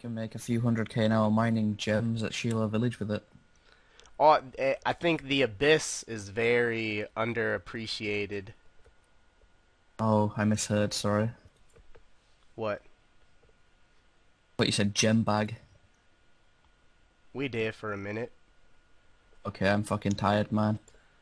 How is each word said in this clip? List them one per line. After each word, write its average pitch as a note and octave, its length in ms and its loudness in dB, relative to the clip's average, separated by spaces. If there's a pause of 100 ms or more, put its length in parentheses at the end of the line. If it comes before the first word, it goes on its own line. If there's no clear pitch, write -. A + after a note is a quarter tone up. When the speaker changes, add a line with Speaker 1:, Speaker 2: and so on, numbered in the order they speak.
Speaker 1:
can A#2+ 120 -10
make A2+ 220 -8
a A2+ 40 -10
few A#2 220 -2
hundred A2+ 280 0
K A2+ 160 2
an A2 60 4
hour A2 200 4
mining A2 460 2
gems A2+ 460 0
at - 100 -4
Sheila A2+ 340 -2
Village A2+ 320 0
with G#2+ 120 -4
it. G#2 120 -4 (960)
Speaker 2:
Oh, D3 200 6 (180)
eh, C3+ 180 0 (100)
I B2+ 80 0
think D#3+ 300 0
the C#3 200 0
Abyss C#3+ 640 0
is G#2 220 -10
very A2+ 760 0 (120)
underappreciated. G#2+ 1300 -4 (1500)
Speaker 1:
Oh, G#2+ 380 4
I G#2+ 60 0
misheard, G#2 500 0
sorry. G#2 380 0 (1200)
Speaker 2:
What? G#2+ 260 -4 (1800)
Speaker 1:
What G#2 100 2
you - 40 0
said, G#2 220 0
gem A2 300 2
bag? G#2+ 320 0 (1800)
Speaker 2:
We C3+ 140 -4
did A2 260 -2
for G#2+ 200 -8
a G2+ 40 -6
minute. G#2+ 340 -8 (1120)
Speaker 1:
Okay, G2 220 -2
I'm G#2 160 4
fucking G#2 300 -2
tired, G#2 380 2
man. G#2+ 260 2 (440)